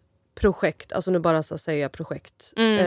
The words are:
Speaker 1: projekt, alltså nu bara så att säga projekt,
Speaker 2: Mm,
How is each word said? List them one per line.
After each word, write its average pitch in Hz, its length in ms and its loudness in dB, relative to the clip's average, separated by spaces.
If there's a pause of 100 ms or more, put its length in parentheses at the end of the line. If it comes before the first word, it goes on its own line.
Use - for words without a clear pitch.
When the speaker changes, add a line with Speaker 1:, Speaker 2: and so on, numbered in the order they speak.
(340)
Speaker 1:
projekt, - 580 0
alltså 185 180 -2
nu 185 80 2
bara 160 240 2
så 156 120 -8
att 160 60 -8
säga 147 280 -2
projekt, - 680 -12
Speaker 2:
Mm, 220 300 4